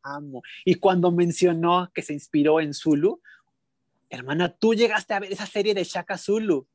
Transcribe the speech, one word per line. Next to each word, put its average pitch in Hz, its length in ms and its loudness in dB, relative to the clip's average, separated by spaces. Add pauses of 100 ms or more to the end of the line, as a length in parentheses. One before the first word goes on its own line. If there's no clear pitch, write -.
amo. 139 400 -12 (220)
Y 180 120 4
cuando 180 340 2
mencionó 175 840 2
que 160 100 -8
se 151 100 -10
inspiró 151 480 2
en 147 120 -4
Zulu, 160 480 0 (880)
hermana, 147 480 -2
¿tú 226 180 2
llegaste 214 400 0
a 196 60 0
ver 196 120 -10
esa 196 140 -8
serie 208 280 0
de 190 100 -2
Shaka 180 340 -8
Zulu? 202 560 0